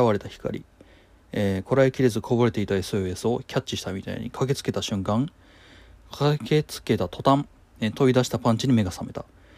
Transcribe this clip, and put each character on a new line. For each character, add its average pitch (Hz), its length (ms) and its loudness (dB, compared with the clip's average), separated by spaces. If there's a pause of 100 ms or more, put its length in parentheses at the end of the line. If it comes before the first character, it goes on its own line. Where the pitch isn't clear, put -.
(120)
れ 101 80 0
た - 80 -10
光。 - 380 -8 (640)
え 98 280 0
ー、 92 40 -6
こ 127 120 -2
ら 135 100 6
え 131 60 4
き 135 120 0
れ 123 60 6
ず 107 120 0
こ - 140 0
ぼ 120 100 4
れ 113 60 2
て 107 100 -2
い 98 40 -2
た 98 100 0
エ 95 60 0
ス - 160 -4
オ - 20 0
ー 95 80 -2
エ 92 80 -4
ス - 120 -8
を 123 200 -2
キ - 80 -12
ャ - 40 0
ッ - 20 0
チ - 160 -8
し - 60 -8
た 92 100 -8
み 98 100 -8
た 95 100 -8
い - 60 -8
に 113 120 -10
駆 135 160 -4
け 135 80 -2
つ - 80 -8
け - 100 -4
た 98 80 -4
瞬 98 220 -4
間、 110 280 0 (800)
駆 147 320 0
け 151 200 2
つ - 200 -14
け 113 140 2
た 90 100 -2
途 - 160 -12
端、 139 220 4 (340)
え 110 80 0
ー、 107 40 -2
飛 139 140 2
び 127 80 6
出 123 120 4
し - 40 -6
た 117 100 -4
パ 120 120 2
ン 110 60 2
チ 127 100 -2
に 135 60 4
目 110 100 4
が 92 80 -2
覚 - 140 -10
め - 80 -14
た。 - 100 -10 (340)